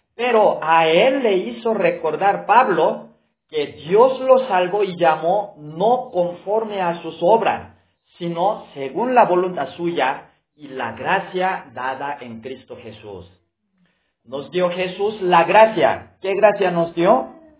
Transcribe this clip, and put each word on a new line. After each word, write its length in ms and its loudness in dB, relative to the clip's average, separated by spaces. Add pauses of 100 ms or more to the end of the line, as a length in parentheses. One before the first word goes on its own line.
(140)
pero 480 2
a 260 4
él 360 4
le 140 2
hizo 360 -4
recordar 720 -2
Pablo 680 2 (360)
que 200 -4 (200)
Dios 320 4
lo 280 4
salvó 360 0
y 140 -6
llamó 600 0
no 540 -2
conforme 720 -4
a 200 -4
sus 200 -12
obras, 560 0 (400)
sino 560 -4
según 420 -4
la 80 6
voluntad 460 0
suya 600 -4 (240)
y 120 -20
la 240 -8
gracia 840 -4
dada 460 -8
en 220 -16
Cristo 340 -14
Jesús. 560 -18 (960)
Nos 260 -12
dio 180 0
Jesús 520 -4
la 240 4
gracia. 760 2
¿Qué 140 -4
gracia 340 4
nos 240 -2
dio? 360 2 (300)